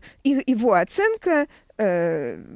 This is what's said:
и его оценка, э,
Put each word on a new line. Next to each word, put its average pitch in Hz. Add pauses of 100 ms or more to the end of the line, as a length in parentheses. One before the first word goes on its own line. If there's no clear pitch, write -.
(240)
и 269
его 233
оценка, 330 (300)
э, 165 (140)